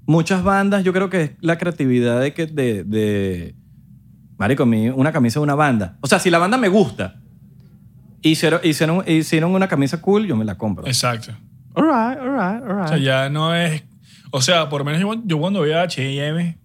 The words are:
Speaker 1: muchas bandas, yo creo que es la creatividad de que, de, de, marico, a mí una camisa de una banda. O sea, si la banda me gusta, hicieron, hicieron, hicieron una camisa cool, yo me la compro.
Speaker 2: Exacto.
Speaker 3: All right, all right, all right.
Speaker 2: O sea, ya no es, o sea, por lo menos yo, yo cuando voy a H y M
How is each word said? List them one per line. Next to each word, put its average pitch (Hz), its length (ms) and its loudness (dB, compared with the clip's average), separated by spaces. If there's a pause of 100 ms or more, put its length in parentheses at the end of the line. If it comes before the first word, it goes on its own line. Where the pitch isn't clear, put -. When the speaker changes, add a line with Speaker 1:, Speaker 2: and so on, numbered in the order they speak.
Speaker 1:
muchas 165 360 2
bandas, 196 400 2
yo 180 120 0
creo 190 160 0
que 180 120 0
es 143 80 -2 (100)
la 165 180 0
creatividad 123 600 0
de 139 120 -2
que, 160 140 -6
de, 127 380 -2
de, 98 680 -2 (840)
marico, 127 240 2
a 123 40 4
mí 113 220 2
una 135 240 2
camisa 131 280 2
de 151 40 0
una 143 100 0
banda. 120 460 0
O 139 60 -8
sea, 190 120 4
si 185 120 0
la 170 80 4
banda 190 180 2
me 233 120 2
gusta, 160 520 0 (1000)
hicieron, 160 420 4
hicieron, 165 420 0
hicieron 160 480 0
una 190 140 2
camisa 143 320 -2
cool, 202 260 2
yo 151 100 -2
me 110 100 0
la 98 100 -6
compro. 101 300 -6
Speaker 2:
Exacto. 120 460 -4 (420)
Speaker 3:
All 220 100 2
right, 262 340 0
all 262 140 -6
right, 220 300 -2
all 202 140 -6
right. 196 80 -2
Speaker 2:
O 156 40 -2
sea, 160 100 0
ya 135 300 0
no 156 260 -2
es, 165 280 -2 (480)
o 139 100 -2
sea, 165 280 2
por 143 120 -4
lo 139 60 -4
menos 156 140 -2
yo, 220 260 -2
yo 160 120 0
cuando 190 220 0
voy 151 120 0
a 170 100 2
H 135 280 -4
y 139 100 -4
M 165 440 -4